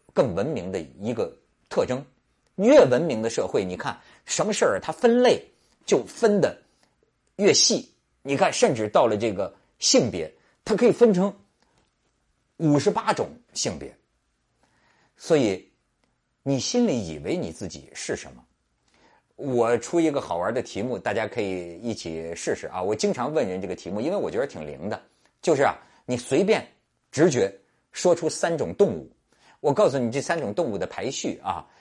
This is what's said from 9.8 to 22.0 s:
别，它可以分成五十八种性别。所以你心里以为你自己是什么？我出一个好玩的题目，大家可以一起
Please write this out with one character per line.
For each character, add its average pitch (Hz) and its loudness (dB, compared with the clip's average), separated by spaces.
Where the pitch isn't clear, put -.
别， 85 -6
它 220 0
可 214 4
以 214 8
分 226 4
成 190 0
五 147 4
十 143 2
八 220 0
种 - -4
性 92 -6
别。 69 -14
所 - 2
以 104 0
你 139 -2
心 240 0
里 123 -2
以 78 -10
为 90 -4
你 123 -6
自 95 -12
己 - -16
是 - -8
什 73 -12
么？ 62 -20
我 120 2
出 170 -2
一 160 2
个 139 -2
好 - -4
玩 92 -2
的 120 -2
题 - -8
目， 117 -4
大 104 -4
家 110 -2
可 107 -6
以 90 -6
一 117 -6
起 82 -8